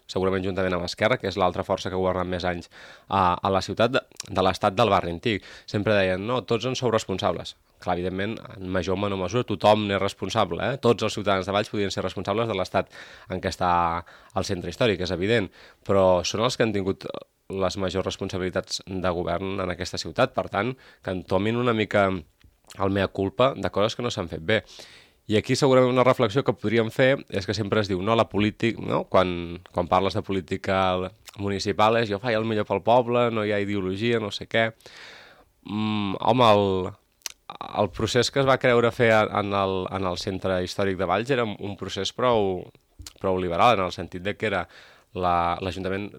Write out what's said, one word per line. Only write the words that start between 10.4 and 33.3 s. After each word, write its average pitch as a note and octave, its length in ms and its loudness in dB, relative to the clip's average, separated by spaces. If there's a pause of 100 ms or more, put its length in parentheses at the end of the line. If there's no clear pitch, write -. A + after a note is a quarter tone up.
eh? B2+ 160 -2
Tots A2+ 240 4
els G#2+ 160 -2
ciutadans F#2+ 240 0
de G2 80 -4
Valls G#2 160 0
podien G2+ 240 -4
ser F#2+ 140 -4
responsables G2+ 420 -2
de G#2 80 -2
l'estat F#2 320 -2 (400)
en F#2 160 -8
què F#2 80 -2
està F2+ 220 0 (680)
el F#2 80 -2
centre F2 240 -6
històric, F#2+ 320 0
és F2 80 -4
evident, G2 400 0 (320)
però F#2 400 4
són A2 240 -2
els B2 80 -4
que B2+ 80 0
han A2 80 0
tingut G2 320 -4 (460)
les F#2 280 -2
majors F#2 280 -2
responsabilitats F#2 800 -4
de F#2 260 -2
govern F2+ 480 -4
en F2+ 100 -4
aquesta F2 300 -8
ciutat. G#2 320 -2
Per F2 160 -4
tant, G#2+ 240 -2 (300)
que F#2+ 100 -6
entomin G2 460 0
una B2 140 2
mica G#2 360 2
el - 800 -6
mea G2 160 2
culpa G2 480 0
de F#2+ 160 -4
coses G#2 240 0
que A#2+ 100 -8
no A#2+ 60 -4
s'han F2 200 -6
fet D#2+ 140 -10
bé. G#2 180 2 (640)
I G#2+ 120 2
aquí C3 160 0
segurament B2+ 380 4
una B2+ 100 6
reflexió B2 400 2
que A#2 120 0
podríem A2 360 0
fer C3+ 240 4 (160)
és F#2+ 160 -4
que G#2 80 -2
sempre G#2 240 0
es G2 80 0
diu, F#2 160 -2
no, A2 120 2
la A2 120 4
polític-, G#2 520 0
no? A#2+ 320 -2
Quan, F2 500 2 (100)
quan F2+ 160 -2
parles F#2 300 2
de G2 60 -4
política F#2+ 880 -2 (260)
municipal G2+ 640 0
és, G#2+ 80 -2
«Jo G2+ 100 -4
faig A#2+ 160 -2
el A2 140 -2
millor G#2+ 180 -2
pel G2 160 -2
poble, A#2+ 480 4